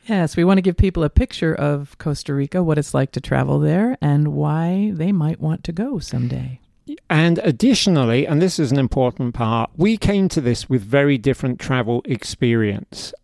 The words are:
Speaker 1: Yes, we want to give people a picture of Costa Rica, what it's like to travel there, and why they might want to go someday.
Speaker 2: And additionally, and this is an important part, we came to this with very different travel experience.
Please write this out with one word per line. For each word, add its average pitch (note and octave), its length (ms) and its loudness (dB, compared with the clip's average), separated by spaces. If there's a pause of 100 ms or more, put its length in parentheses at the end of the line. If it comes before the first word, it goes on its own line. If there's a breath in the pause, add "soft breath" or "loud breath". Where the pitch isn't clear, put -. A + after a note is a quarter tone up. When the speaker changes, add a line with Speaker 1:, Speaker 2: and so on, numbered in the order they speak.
Speaker 1:
Yes, F#3 320 0
we E3+ 80 2
want F#3+ 140 6
to F#3 40 0
give F3+ 140 0
people F3 260 2
a D3+ 80 0
picture E3+ 440 0
of C#3+ 420 -4
Costa D3 380 -6
Rica, C#3 280 -2
what D#3 140 2
it's D3 160 -2
like C3+ 200 0
to - 100 -6
travel C3+ 360 0
there, F3 440 2
and D3 320 2
why E3 600 0
they E3+ 180 -2
might D#3+ 280 0
want D#3 240 -2
to F3 80 -8
go A3 260 -4
someday. B2+ 640 -6 (480)
Speaker 2:
And E3+ 360 2
additionally, D3 840 2
and D#3+ 160 2
this F#3 160 0
is C#3 140 2
an C#3 60 2
important B2+ 560 0
part, A2+ 420 -2
we G#3+ 200 2
came G3 340 0
to E3 100 -2
this A#2+ 280 -2
with B2+ 140 0
very C#3 340 2
different B2+ 440 -2
travel A#2+ 440 -2
experience. - 1200 -2